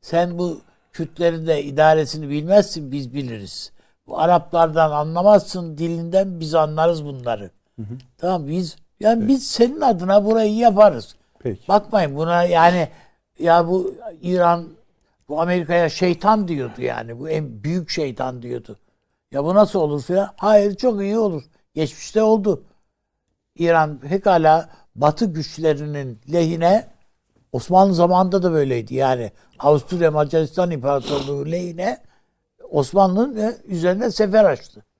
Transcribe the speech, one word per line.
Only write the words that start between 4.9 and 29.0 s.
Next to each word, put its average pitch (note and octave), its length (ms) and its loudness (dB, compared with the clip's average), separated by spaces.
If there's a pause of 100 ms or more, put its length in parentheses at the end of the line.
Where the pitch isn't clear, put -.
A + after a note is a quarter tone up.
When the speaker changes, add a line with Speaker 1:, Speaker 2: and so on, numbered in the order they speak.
Speaker 1:
anlamazsın, E3+ 880 2
dilinden E3+ 640 -2
biz D#3+ 160 -4
anlarız D#3 500 0
bunları. A#2+ 460 -8 (240)
Speaker 2:
Hı A#2 60 -14
hı. A2 160 -12 (200)
Speaker 1:
Tamam E3+ 300 -6
biz, E3 280 -6 (240)
yani A3+ 200 2
Speaker 2:
Peki. G#3+ 80 -2
Speaker 1:
biz C4+ 200 0
senin B3+ 340 0
adına G3 440 2
burayı A3 300 2
yaparız. G#3 600 4 (240)
Speaker 2:
Peki. - 280 -8
Speaker 1:
Bakmayın F#3+ 480 0
buna E3+ 280 0
yani F3 440 4 (520)
ya E3+ 280 4
bu F#3 280 -2 (260)
İran, F3 460 0 (640)
bu D3+ 120 -4
Amerika'ya F3 480 0
şeytan F#3+ 580 0
diyordu B2+ 340 -6
yani. A#2 380 -8
Bu D3+ 100 -12
en C#3 340 -8
büyük E3+ 260 -6
şeytan C3 520 -8
diyordu. A#2+ 360 -12 (540)
Ya C#3 120 -4
bu F3 120 0
nasıl G3+ 240 4
olur D3 240 -2
filan? F#3+ 340 -2
Hayır G#3 380 2
çok G#3+ 260 -2
iyi G3+ 160 -2
olur. F#3 260 -4 (300)
Geçmişte D#3+ 500 -4
oldu. G#3+ 400 0 (920)
İran D#3+ 440 2
pekala D#3+ 680 2 (260)
Batı D3+ 300 2
güçlerinin D3+ 920 -4 (140)
lehine, E3+ 540 0 (640)
Osmanlı F#3 420 2
zamanında F3+ 500 2
da F3+ 80 0
böyleydi. B2+ 440 -2
Yani C3 360 -2 (280)